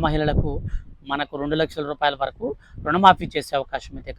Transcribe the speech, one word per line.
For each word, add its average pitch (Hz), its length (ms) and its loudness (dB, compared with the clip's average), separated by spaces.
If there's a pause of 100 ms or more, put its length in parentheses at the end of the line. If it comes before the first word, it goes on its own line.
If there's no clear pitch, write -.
మహిళలకు 151 460 2 (600)
మనకు 143 300 -4
రెండు 147 200 -2
లక్షల 156 300 -2
రూపాయల 147 300 0
వరకు 135 240 -4 (400)
రుణమాఫీ 180 480 6
చేసే 147 260 -4
అవకాశం 131 400 -8
అయితే 131 200 -12